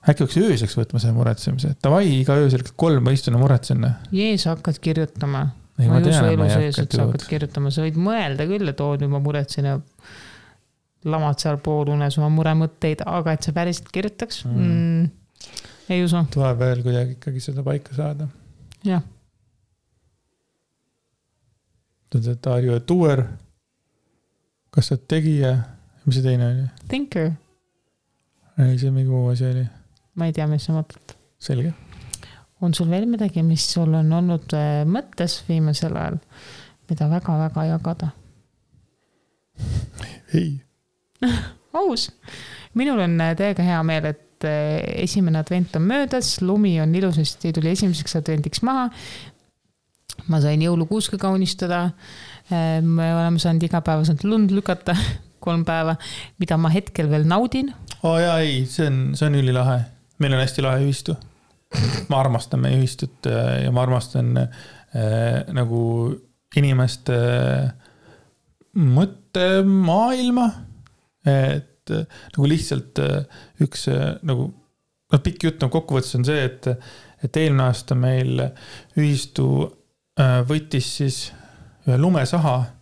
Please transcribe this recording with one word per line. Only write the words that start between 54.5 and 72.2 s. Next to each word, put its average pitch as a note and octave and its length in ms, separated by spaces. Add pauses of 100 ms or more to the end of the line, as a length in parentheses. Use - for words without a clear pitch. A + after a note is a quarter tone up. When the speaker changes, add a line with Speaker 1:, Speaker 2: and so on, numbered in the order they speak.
Speaker 2:
lükata F3+ 400 (240)
<laughs> - 240
kolm E3+ 240
päeva, D#3+ 300 (420)
mida E3+ 160
ma D#3+ 160
hetkel E3+ 400
veel D3+ 160
naudin. B3 400 (380)
Speaker 1:
Oo E3 100
jaa, E3+ 240
ei, C#3 300
see D#3+ 180
on, C3 120 (180)
see D3+ 100
on C#3+ 140
ülilahe. B2+ 400 (400)
Meil C#3 100
on C3 80
hästi C3+ 240
lahe C3 220
ühistu. C#3+ 300 (920)
Ma C3+ 140
armastan B2+ 400
meie C3 160
ühistut, - 500
äh, A#2+ 380
ja C3 80
ma B2 100
armastan, B2 540
äh, A#2 1040 (100)
nagu A#2+ 280 (760)
inimeste B2+ 600 (1600)
mõttemaailma. F#3+ 1700 (800)
Et, C#3 640
äh, G#2+ 160 (300)